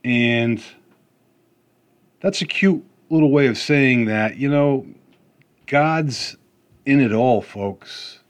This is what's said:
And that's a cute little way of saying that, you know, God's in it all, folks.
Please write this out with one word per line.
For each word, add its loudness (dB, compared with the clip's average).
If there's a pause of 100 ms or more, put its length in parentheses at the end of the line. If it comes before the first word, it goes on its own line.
And 0 (1600)
that's -4
a -4
cute 0 (240)
little 4
way 4
of 0
saying 2
that, -2
you -2
know, 0 (800)
God's -2 (480)
in 4
it 2
all, 2
folks. -12 (100)